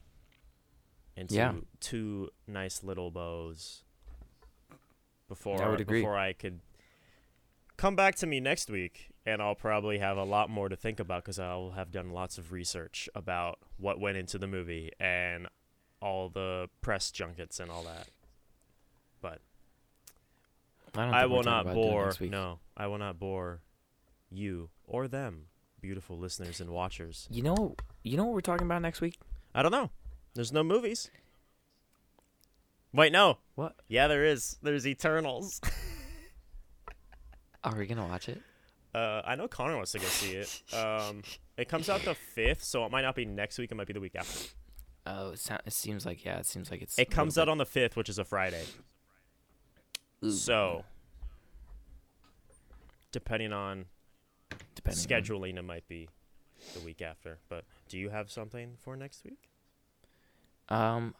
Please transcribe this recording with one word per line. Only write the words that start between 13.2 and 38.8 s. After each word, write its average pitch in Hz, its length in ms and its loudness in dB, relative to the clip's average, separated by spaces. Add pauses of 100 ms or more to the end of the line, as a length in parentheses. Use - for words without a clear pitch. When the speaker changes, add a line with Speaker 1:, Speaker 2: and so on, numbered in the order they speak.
Speaker 1:
what 95 240 0
went 98 160 2
into 95 220 -4
the 95 80 -4
movie 85 520 -4
and 90 480 2 (540)
all 95 300 0
the 92 400 -2 (100)
press 101 300 0
junkets 85 500 -6
and 87 100 -8
all 85 120 -6
that. 82 260 -12 (1120)
But 80 200 -10 (1500)
Speaker 2:
I 110 120 0
don't 120 80 4
Speaker 1:
I 123 80 10
Speaker 2:
think 127 80 6
we're 127 80 6
Speaker 1:
will 123 40 6
Speaker 2:
talking 120 100 4
Speaker 1:
not 113 100 6
Speaker 2:
about 90 120 0
Dune 113 160 6
Speaker 1:
bore, 104 160 4
Speaker 2:
next 95 140 0
week. 92 100 -2
Speaker 1:
no, 92 300 -4 (160)
I 104 100 -4
will 101 120 -2
not 98 200 -6
bore 90 440 -4 (680)
you 92 400 -6 (140)
or 127 240 -4
them, 110 400 -8 (320)
beautiful 95 380 -8
listeners 87 420 -8
and 87 100 -8
watchers. 85 600 -4
Speaker 2:
You 120 120 -2
know, 180 340 2 (280)
you 117 120 0
know 202 100 4
what 240 80 0
we're 196 80 0
talking 175 240 2
about 170 160 2
next 165 180 -2
week? 170 180 -2 (360)
Speaker 1:
I 123 80 6
don't 165 100 8
know. 254 180 2 (440)
There's 120 180 -2
no 156 100 6
movies. 220 480 2 (1800)
Wait, 147 180 10
no. 180 280 10 (180)
Speaker 2:
What? 151 180 -4 (140)
Speaker 1:
Yeah, 123 180 8
there 147 180 6
is. 147 380 4
There's 143 240 2
Eternals. 156 800 0
<laughs> - 40 4 (1900)
Speaker 2:
Are 110 100 0
we 104 120 -2
gonna 110 200 -2
watch 90 220 -4
it? 131 120 -8 (540)